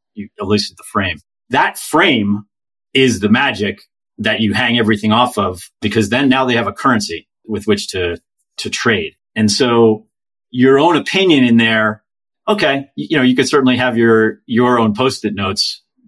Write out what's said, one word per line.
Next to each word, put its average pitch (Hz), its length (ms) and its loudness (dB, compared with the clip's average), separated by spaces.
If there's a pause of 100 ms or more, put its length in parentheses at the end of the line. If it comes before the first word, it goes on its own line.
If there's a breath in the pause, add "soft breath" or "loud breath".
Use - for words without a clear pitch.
(140)
you - 140 -14 (100)
elucidate 101 400 -4
the - 60 -20
frame. 92 360 -6 (300)
That 156 300 -2
frame 110 640 0 (500)
is 127 280 2
the 104 80 0
magic 110 520 -2 (360)
that 107 240 -2
you 101 120 0
hang 120 240 0
everything 107 360 0
off 120 240 0
of, 92 340 -6 (100)
because 104 280 -2
then 135 180 0
now 131 180 2
they 123 100 0
have 117 120 -2
a 101 60 -8
currency 101 540 -4 (180)
with 101 200 -8
which 101 240 -2
to, 87 280 -4 (400)
to - 120 -8
trade. 95 460 -4 (180)
And 110 160 0
so 117 580 2 (420)
your 131 280 4
own 160 200 4
opinion 170 480 2
in 117 100 4
there, 110 480 0 (460)
okay, 143 480 -2
y-, 147 120 -10
you 160 60 -2
know, 135 80 2
you 127 100 4
could 127 140 0
certainly 131 300 2
have 123 200 -2
your, 113 480 2
your 123 320 2
own 110 160 2
Post-it 127 400 -2
notes, - 480 -6 (260)